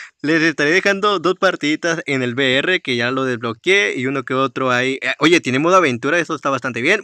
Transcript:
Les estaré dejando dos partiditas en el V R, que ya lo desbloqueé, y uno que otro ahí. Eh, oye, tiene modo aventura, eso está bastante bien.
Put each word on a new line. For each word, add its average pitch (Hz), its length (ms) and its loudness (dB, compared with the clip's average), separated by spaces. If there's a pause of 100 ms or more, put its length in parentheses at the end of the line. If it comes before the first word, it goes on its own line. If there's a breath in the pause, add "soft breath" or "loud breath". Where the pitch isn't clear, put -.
(200 loud breath)
Les 156 220 2
estaré 151 280 2
dejando 196 480 2
dos 175 180 0
partiditas 165 680 -2
en 135 180 -2
el 120 120 -4
V 131 240 0
R, 170 220 0
que 127 160 -4
ya 120 140 -2
lo 135 140 -2
desbloqueé, 131 720 0
y 127 100 -4
uno 135 180 -4
que 131 100 -4
otro 131 360 0
ahí. 127 300 0
Eh, 131 180 -2
oye, 160 220 4
tiene 127 180 -2
modo 175 180 4
aventura, 143 420 2
eso 160 160 -2
está 143 160 -4
bastante 123 320 -4
bien. 190 220 2